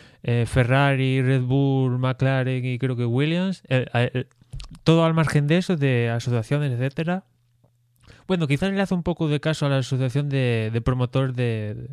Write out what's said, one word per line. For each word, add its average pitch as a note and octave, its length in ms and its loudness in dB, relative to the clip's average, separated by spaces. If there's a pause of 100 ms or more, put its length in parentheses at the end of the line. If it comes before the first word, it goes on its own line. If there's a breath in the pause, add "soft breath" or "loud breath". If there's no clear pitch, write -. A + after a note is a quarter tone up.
(240 loud breath)
eh, A#2+ 240 0
Ferrari, C3 760 2
Red C3 200 2
Bull, C3 560 2
McLaren C3 680 0
y B2+ 140 -4
creo B2+ 180 -2
que A#2+ 100 -2
Williams, D#3+ 640 -2
el, B2+ 260 0
el, B2 340 0 (560)
todo E3 200 6
al D#3+ 120 2
margen D3 320 2
de D#3+ 100 4
eso, F#3 180 0
de B2+ 340 2
asociaciones, A#2+ 640 -2
etcétera. D#3 540 -4 (1000 loud breath)
Bueno, F3 200 0
quizás D#3+ 240 0
le G3 80 -2
hace F#3+ 140 0
un F3 100 -2
poco E3 240 -2
de D3 140 0
caso D#3 240 -2
a C#3+ 40 0
la C3+ 100 2
asociación C3 500 -2
de, A#2+ 420 0
de A2+ 100 0
promotores B2+ 540 0
de, A2+ 580 -4